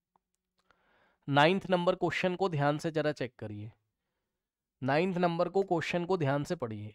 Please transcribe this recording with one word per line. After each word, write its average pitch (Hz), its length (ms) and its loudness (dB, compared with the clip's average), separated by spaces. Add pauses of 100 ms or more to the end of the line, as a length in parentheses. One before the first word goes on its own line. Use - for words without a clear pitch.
(1300)
नाइन्थ 156 420 4
नंबर 180 260 2
क्वेश्चन 180 400 -2
को 190 140 0
ध्यान 147 280 0
से 165 140 -4
जरा 151 200 0
चेक 135 240 -8
करिए, 104 360 -12 (1080)
नाइन्थ 165 360 0
नंबर 175 320 2
को 196 140 2
क्वेश्चन 175 420 -2
को 185 120 0
ध्यान 143 260 0
से 180 120 -4
पढ़िए। 107 400 -8